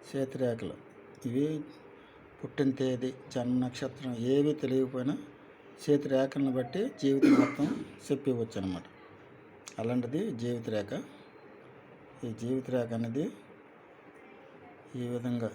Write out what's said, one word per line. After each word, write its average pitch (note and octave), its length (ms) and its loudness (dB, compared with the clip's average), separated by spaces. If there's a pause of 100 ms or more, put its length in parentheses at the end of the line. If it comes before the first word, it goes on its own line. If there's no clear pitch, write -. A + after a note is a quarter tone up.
(160)
చేతిరేఖలు. B2+ 580 -2 (520)
ఇవి D3 340 0 (840)
పుట్టిన C3+ 260 0
తేదీ, C3 440 -2 (200)
జన్మ B2+ 300 0
నక్షత్రం B2+ 520 -6
ఏవి C#3 380 4
తెలియకపోయినా C3 640 0 (720)
చేతిరేఖలను C3+ 640 4
బట్టి C3 360 0 (140)
జీవితం C#3 320 8
మొత్తం - 500 2 (280)
చెప్పివ్వచ్చు A#2+ 480 0
అనమాట. F2+ 220 -2 (960)
అలాంటిది B2 520 -2
జీవిత A#2 400 -4
రేఖ. G#2+ 320 -2 (1200)
ఈ A#2 80 -4
జీవిత B2+ 380 -2
రేఖ A#2+ 220 2
అనేది A#2 400 -2 (1600)
ఈ B2 120 -4
విధంగా A#2+ 460 -2